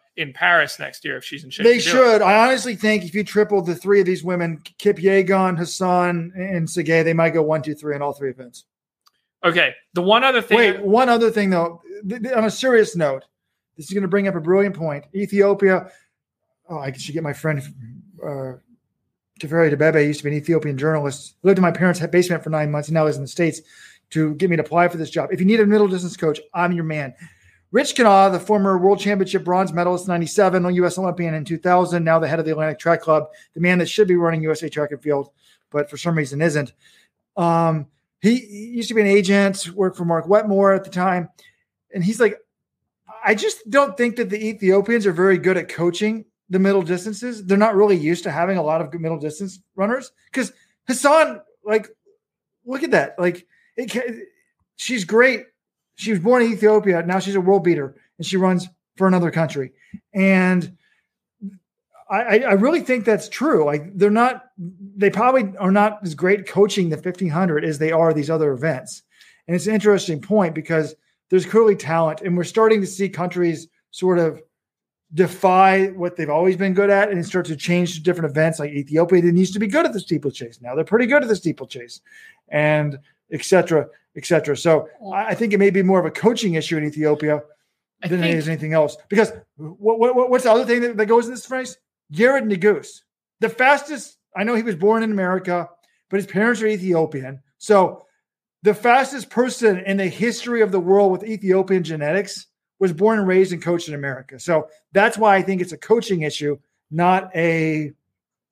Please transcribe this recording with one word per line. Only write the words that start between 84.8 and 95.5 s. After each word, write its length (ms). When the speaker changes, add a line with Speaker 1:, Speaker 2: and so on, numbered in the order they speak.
Speaker 2:
I, 160
I 60
think 180
it 60
may 120
be 120
more 160
of 60
a 60
coaching 440
issue 220
in 80
Ethiopia 580
Speaker 1:
I 60
Speaker 2:
than 120
it 20
Speaker 1:
think 140
Speaker 2:
is 120
anything 260
else. 220
Because 240
what, 420
what, 160
what, 160
what's 140
the 80
other 140
thing 160
that, 160
that 80
goes 180
in 80
this 180
race? 280
Yared 400
Nuguse, 480
the 80
fastest. 720
I 80
know 100
he 80
was 140
born 260
in 100
America, 560